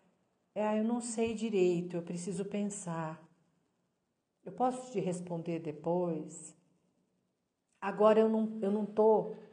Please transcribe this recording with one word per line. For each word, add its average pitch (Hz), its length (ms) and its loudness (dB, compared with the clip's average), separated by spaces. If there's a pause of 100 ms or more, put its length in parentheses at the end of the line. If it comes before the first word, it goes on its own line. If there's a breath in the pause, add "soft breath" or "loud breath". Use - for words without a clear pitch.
(560)
"É, 214 240 0
eu 220 40 2
não 240 180 0
sei 226 320 -2
direito, 180 640 0
eu 170 40 -2
preciso 175 440 -6
pensar. 170 760 -6 (1200)
Eu 185 80 -12
posso 254 380 -4
te 202 80 -4
responder 175 600 -4
depois? 165 960 -4 (1300)
Agora 208 380 6
eu 220 100 6
não, 220 320 0
eu 196 100 0
não 214 140 0
tô 214 500 4 (180)